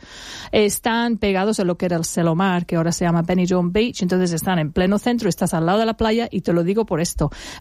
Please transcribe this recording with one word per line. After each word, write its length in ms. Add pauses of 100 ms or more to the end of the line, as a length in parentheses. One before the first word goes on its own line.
(520)
Están 680
pegados 420
a 40
lo 120
que 100
era 120
el 80
Selomar, 580
que 120
ahora 160
se 120
llama 160
Benidorm 520
Beach, 300
entonces 300
están 260
en 140
pleno 260
centro, 300
estás 240
al 140
lado 120
de 60
la 140
playa, 320
y 100
te 140
lo 100
digo 220
por 160
esto. 280 (300)